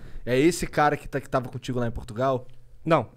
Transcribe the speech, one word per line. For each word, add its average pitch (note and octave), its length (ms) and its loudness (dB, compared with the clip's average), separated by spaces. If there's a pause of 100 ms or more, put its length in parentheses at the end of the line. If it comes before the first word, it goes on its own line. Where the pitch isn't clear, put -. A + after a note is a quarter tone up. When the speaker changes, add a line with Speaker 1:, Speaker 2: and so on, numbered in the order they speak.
(240)
Speaker 1:
É B2 160 2
esse D#3 280 4
cara D3 280 4
que, - 140 -8
tá, C#3 100 -2
que - 80 -6
tava B2 220 -2
contigo B2 300 -4
lá A#2+ 80 0
em A2+ 40 -2
Portugal? B2 540 -2 (400)
Speaker 2:
Não, D3+ 320 4